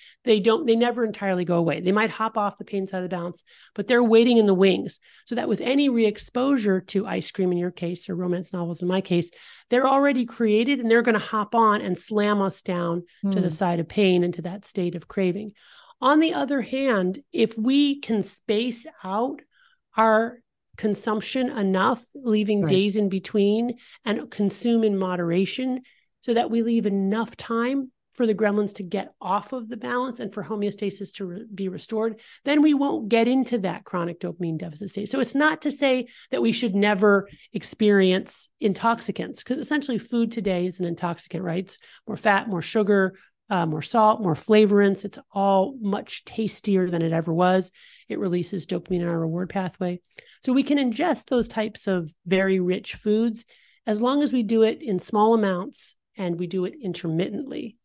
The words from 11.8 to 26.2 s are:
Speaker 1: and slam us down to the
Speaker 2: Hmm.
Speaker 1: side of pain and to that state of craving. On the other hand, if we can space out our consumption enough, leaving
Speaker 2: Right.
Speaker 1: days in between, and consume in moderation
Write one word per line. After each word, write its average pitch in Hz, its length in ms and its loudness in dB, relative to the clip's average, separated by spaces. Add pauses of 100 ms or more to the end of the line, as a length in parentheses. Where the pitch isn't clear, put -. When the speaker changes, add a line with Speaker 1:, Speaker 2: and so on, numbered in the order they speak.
Speaker 1:
and 185 180 -4
slam 208 440 0
us 190 180 -2
down 175 440 -4 (260)
to 185 100 2
the 180 80 0
Speaker 2:
Hmm. 160 60 -4
Speaker 1:
side 175 260 0
of 160 80 -6
pain 185 340 4
and 175 120 0
to 170 80 -8
that 180 240 -12
state 175 280 -4
of 170 140 -14
craving. 196 440 -2 (500)
On 285 160 4
the 320 160 2
other 277 280 -2
hand, 208 600 0 (100)
if - 240 0
we 277 440 2
can 208 240 -2
space 233 640 -6 (180)
out 233 360 -4 (560)
our 226 460 2 (340)
consumption 220 720 -2
enough, 202 640 0
leaving 214 500 0
Speaker 2:
Right. 156 80 0
Speaker 1:
days 196 260 2
in 208 120 0
between, 208 680 0 (280)
and 226 240 -4
consume 226 540 0
in 208 160 2
moderation 185 840 -2 (400)